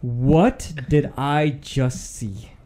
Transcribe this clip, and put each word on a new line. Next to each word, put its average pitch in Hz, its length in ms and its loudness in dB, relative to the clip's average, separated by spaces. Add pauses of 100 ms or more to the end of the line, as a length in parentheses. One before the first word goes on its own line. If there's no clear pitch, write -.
What 143 720 2 (160)
did 147 280 2
I 147 440 0
just - 540 -4
see? 107 360 -10 (160)